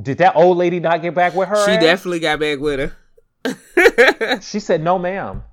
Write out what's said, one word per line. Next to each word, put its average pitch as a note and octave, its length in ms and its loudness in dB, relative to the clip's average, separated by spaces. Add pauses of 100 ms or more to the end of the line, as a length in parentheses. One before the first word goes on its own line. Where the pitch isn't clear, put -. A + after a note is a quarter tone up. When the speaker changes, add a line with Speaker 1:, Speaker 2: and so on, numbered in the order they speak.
Speaker 1:
did B2+ 160 -6
that - 180 2
old F3 220 4
lady F3 220 0
not E3 240 -2
get E3+ 100 -4
back F3 220 0
with F#3 140 -2
her G#3 160 0
Speaker 2:
She G#3 80 2
Speaker 1:
ass? A3 100 0
Speaker 2:
definitely F3 360 0
got D3+ 200 -2
back D3+ 200 -4
with C#3+ 200 -4 (680)
her. B3+ 920 0
<laughs> - 20 -20
Speaker 1:
She - 180 -8
said, F3+ 220 -2
"No, F3+ 160 0
ma'am. F3 560 -8